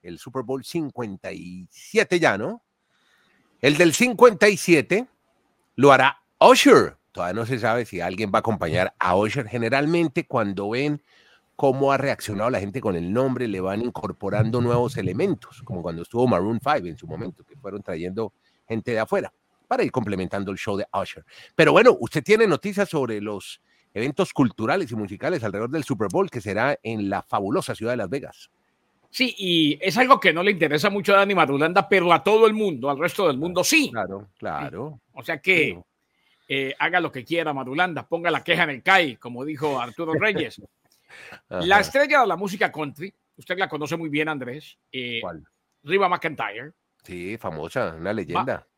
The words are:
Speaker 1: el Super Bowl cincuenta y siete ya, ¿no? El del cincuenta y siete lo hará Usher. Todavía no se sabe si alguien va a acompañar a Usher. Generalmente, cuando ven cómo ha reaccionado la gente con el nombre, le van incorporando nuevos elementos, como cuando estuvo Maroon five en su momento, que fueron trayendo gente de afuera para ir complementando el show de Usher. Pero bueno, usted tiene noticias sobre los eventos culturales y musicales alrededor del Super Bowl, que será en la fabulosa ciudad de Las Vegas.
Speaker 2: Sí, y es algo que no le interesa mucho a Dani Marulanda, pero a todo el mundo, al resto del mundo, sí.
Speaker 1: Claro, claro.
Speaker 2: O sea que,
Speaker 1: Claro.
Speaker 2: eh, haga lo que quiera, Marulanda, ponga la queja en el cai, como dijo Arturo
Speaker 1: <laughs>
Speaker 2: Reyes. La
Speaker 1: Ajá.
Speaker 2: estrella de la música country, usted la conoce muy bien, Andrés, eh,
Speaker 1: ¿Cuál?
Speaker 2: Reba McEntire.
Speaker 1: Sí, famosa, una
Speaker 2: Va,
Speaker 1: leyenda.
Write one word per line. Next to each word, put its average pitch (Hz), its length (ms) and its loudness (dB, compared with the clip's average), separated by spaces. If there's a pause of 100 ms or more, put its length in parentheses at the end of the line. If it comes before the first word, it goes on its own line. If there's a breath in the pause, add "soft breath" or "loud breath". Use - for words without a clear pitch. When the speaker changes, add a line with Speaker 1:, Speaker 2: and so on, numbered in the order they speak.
Speaker 1:
el 87 180 -16
Super 131 240 -10
Bowl 131 220 -8
cincuenta 117 640 -8
y 90 380 -14
siete - 500 -2
ya, 127 180 2
¿no? 170 240 -6 (1000)
El 147 160 4
del 165 160 6
cincuenta 226 560 6
y 190 80 2
siete 175 500 2 (680)
lo 139 180 8
hará 135 280 4 (180)
Usher. 175 580 8 (160)
Todavía 90 200 -4
no 113 120 -4
se 127 120 -4
sabe 113 280 0
si 92 160 -10
alguien 95 320 -4
va 110 60 4
a - 20 -2
acompañar 90 580 0
a 90 160 2
Usher. 110 320 0
Generalmente, 143 800 0
cuando 101 420 -2
ven 147 320 -2 (540 soft breath)
cómo 135 360 2
ha 135 60 2
reaccionado 113 520 -2
la 120 100 -2
gente 101 220 -8
con 98 140 -2
el 85 160 -4
nombre, 123 360 0
le 95 140 -4
van 98 200 -4
incorporando 110 800 -2
nuevos 120 360 0
elementos, 113 640 -4
como 90 180 -10
cuando 85 220 -8
estuvo 123 240 0
Maroon 104 320 0
five 135 300 -2
en 78 80 -12
su 85 100 -18
momento, 98 380 -12
que - 100 -20
fueron 101 260 -12
trayendo 95 520 -8 (340)
gente 113 240 -6
de 110 80 0
afuera 170 340 -2 (340)
para 247 160 0
ir 139 80 -2
complementando 98 600 -4
el 92 60 -8
show 101 200 -6
de 95 160 -4
Usher. 92 320 -6 (280 loud breath)
Pero 151 200 6
bueno, 220 260 8
usted 131 240 -4
tiene 220 240 4
noticias 190 400 0
sobre 117 320 -4
los 104 400 -10 (340)
eventos 139 380 -2
culturales 131 640 0
y - 20 -8
musicales 110 480 -6
alrededor 107 260 -4
del 151 140 -4
Super 104 260 -2
Bowl, 180 200 0
que 123 100 -8
será 107 440 -2
en 110 260 -4
la 98 120 -2
fabulosa 113 540 -4
ciudad 113 160 -4
de 123 60 -2
Las 101 120 -6
Vegas. - 400 -12 (600)
Speaker 2:
Sí, 247 280 -2
y 165 440 2
es 185 160 -2
algo 254 240 6
que 180 100 4
no 165 100 0
le 202 100 2
interesa 160 380 0
mucho 202 240 0
a 196 40 6
Dani 196 180 4
Marulanda, 160 540 2
pero 175 240 4
a 151 100 2
todo 220 240 6
el 214 60 4
mundo, 165 360 -2
al 143 80 -2
resto 175 300 0
del 139 100 2
mundo, 175 240 -2
sí. 285 300 2
Speaker 1:
Claro, 98 460 -8
claro. 90 640 -10 (100)
Speaker 2:
O 135 100 -20
sea 143 200 -8
que, 160 300 2
Speaker 1:
Claro. 87 160 -16 (600)
Speaker 2:
eh, 135 320 -4
haga 170 220 0
lo 151 100 -4
que 123 140 -12
quiera, 160 280 -2
Marulanda, 139 540 -4
ponga 170 240 -2
la 143 140 -4
queja 170 180 2
en 156 60 -2
el 131 140 -10
cai, 175 340 4
como 123 260 -12
dijo 143 380 -4
Arturo 160 320 -6
Speaker 1:
<laughs> 151 60 0
Speaker 2:
Reyes. 180 420 -4 (880 loud breath)
La 170 260 0
Speaker 1:
Ajá. 208 60 6
Speaker 2:
estrella 277 400 2
de 226 60 4
la 170 100 -2
música 190 340 -4
country, 151 420 -10 (220)
usted 180 220 -8
la 185 100 0
conoce 151 300 -6
muy 165 100 -8
bien, 151 220 -4
Andrés, 135 480 -10 (160)
eh, 120 280 -8
Speaker 1:
¿Cuál? 85 220 -12 (400)
Speaker 2:
Reba 190 240 0
McEntire. 135 640 -6 (320)
Speaker 1:
Sí, 92 340 -10
famosa, 85 600 -6
una 87 140 -6
Speaker 2:
Va, - 20 -4
Speaker 1:
leyenda. 104 540 -6 (100)